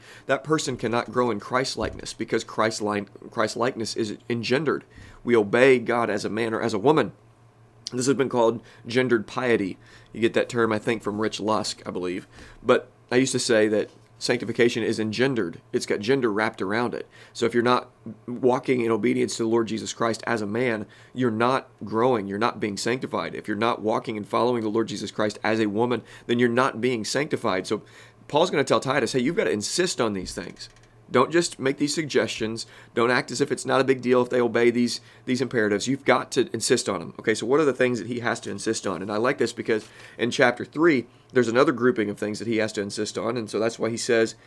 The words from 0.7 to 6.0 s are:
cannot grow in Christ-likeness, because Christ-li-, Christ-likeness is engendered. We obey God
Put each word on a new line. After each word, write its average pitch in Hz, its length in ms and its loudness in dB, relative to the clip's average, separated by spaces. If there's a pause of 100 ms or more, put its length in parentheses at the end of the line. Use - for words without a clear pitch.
cannot 117 360 -2
grow 123 180 0
in 104 80 -2
Christ-likeness, - 760 -4
because 113 280 -2
Christ-li-, 104 640 -2 (240)
Christ-likeness 113 640 -2
is 104 240 -4 (100)
engendered. 120 540 0 (400)
We 120 140 2
obey 120 420 6
God 117 320 -2